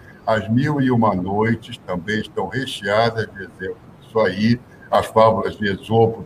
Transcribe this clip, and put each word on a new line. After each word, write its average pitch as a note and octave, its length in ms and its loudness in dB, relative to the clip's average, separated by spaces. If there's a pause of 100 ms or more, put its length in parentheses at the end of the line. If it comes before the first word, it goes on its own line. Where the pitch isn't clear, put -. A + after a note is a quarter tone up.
(260)
As G#2+ 220 0
Mil C#3 320 2
e C3 100 2
Uma A2+ 240 2
Noites G#2+ 640 -2
também F#2 420 -6
estão G2 280 -6
recheadas A2 800 -2
de G2 140 -16
exemplos F#2 420 -12 (180)
disso - 200 -4
aí. G#2+ 400 0 (300)
As G2+ 160 2
fábulas G2+ 500 4
de G#2 100 -4
Esopo A2 600 0